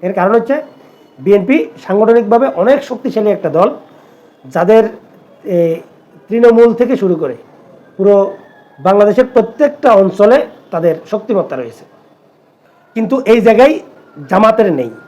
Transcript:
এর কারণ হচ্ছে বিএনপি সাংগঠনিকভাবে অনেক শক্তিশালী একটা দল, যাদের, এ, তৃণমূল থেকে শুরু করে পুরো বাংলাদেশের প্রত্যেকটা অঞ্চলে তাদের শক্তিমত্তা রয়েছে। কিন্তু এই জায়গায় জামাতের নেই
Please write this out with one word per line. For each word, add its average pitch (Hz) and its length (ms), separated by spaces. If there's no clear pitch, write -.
এর 190 120
কারণ 190 200
হচ্ছে 233 180
বিএনপি 202 380
সাংগঠনিকভাবে 220 600
অনেক 262 180
শক্তিশালী 214 460
একটা - 220
দল, 196 120
যাদের, 202 300
এ, - 20
তৃণমূল 233 420
থেকে 247 220
শুরু 180 200
করে 131 140
পুরো 202 200
বাংলাদেশের 208 480
প্রত্যেকটা 269 540
অঞ্চলে 202 360
তাদের 165 220
শক্তিমত্তা 202 460
রয়েছে। 113 260
কিন্তু 226 200
এই 240 140
জায়গায় 247 260
জামাতের 220 380
নেই 120 100